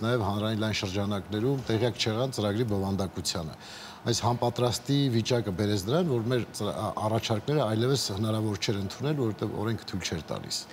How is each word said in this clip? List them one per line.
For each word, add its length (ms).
նաև 220
հանրային 380
լայն 180
շրջանակներում 880
տեղյակ 340
չեղան 320
ծրագրի 380
բովանդակությանը։ 800
Այս 160
համապատրաստի 800
վիճակը 380
բերեց 240
դրան, 240
որ 220
մեր 120
ծր-, 160
ա, 100
առաջարկները 560
այլևս 380
հնարավոր 420
չէր 240
ընդունել, 400
որովհետև 400
օրենքը 260
թույլ 140
չէր 240
տալիս։ 300